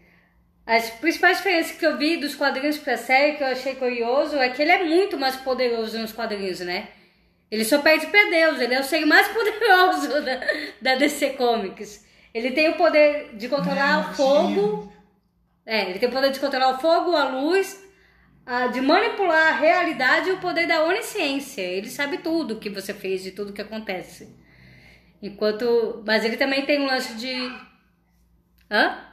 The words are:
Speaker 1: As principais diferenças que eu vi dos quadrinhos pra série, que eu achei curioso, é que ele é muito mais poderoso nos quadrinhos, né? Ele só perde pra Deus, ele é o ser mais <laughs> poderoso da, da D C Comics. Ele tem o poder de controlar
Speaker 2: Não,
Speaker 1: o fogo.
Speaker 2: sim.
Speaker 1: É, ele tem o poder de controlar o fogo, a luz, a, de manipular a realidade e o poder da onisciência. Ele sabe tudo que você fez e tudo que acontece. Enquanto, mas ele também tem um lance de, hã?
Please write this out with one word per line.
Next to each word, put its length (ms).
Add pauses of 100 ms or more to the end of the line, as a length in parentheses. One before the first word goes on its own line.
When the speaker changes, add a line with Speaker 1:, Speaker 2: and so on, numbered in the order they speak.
(640)
Speaker 1:
As 240
principais 480
diferenças 400
que 80
eu 120
vi 200
dos 180
quadrinhos 420
pra 200
série, 400
que 60
eu 40
achei 280
curioso, 600
é 140
que 120
ele 100
é 120
muito 340
mais 200
poderoso 600
nos 140
quadrinhos, 480
né? 300 (600)
Ele 140
só 180
perde 260
pra 220
Deus, 300
ele 160
é 60
o 20
ser 220
mais 220
<laughs> 20
poderoso 920
da, 180 (420)
da 140
D 120
C 240
Comics. 760 (280)
Ele 180
tem 180
o 60
poder 600
de 120
controlar 560
Speaker 2:
Não, 80
Speaker 1:
o 20
fogo. 680
Speaker 2:
sim. 140 (680)
Speaker 1:
É, 240
ele 100
tem 80
o 40
poder 200
de 80
controlar 360
o 40
fogo, 340
a 120
luz, 580 (640)
a, 220
de 120
manipular 760
a 40
realidade 720
e 20
o 80
poder 260
da 180
onisciência. 800
Ele 280
sabe 300
tudo 380
que 120
você 240
fez 320
e 60
tudo 200
que 100
acontece. 720 (880)
Enquanto, 840
mas 180
ele 140
também 280
tem 140
um 60
lance 300
de, 180 (1400)
hã? 260 (160)